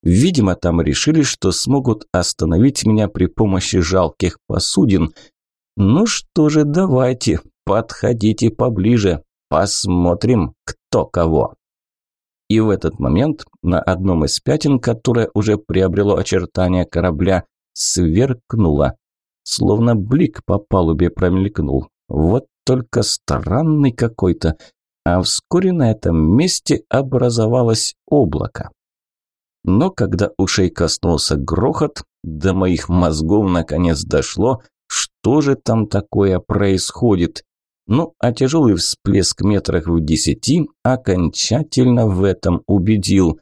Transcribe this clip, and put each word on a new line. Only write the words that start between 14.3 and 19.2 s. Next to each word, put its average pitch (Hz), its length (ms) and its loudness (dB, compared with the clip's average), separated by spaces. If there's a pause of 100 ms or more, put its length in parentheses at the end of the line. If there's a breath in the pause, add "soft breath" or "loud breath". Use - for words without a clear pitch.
пятен, 143 380 0
которое 117 560 -2
уже 104 240 0
приобрело 95 580 0
очертания 90 680 -2
корабля, 87 600 -2 (280)
сверкнуло, 90 1200 0 (460)